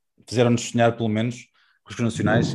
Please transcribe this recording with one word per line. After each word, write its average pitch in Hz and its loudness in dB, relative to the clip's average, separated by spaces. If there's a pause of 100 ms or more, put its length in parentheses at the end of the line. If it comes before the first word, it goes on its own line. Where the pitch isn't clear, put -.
(280)
fizeram-nos 117 2
sonhar 117 0
pelo 117 -4
menos 110 -2 (480)
com - -18
os - -10
nacionais 110 0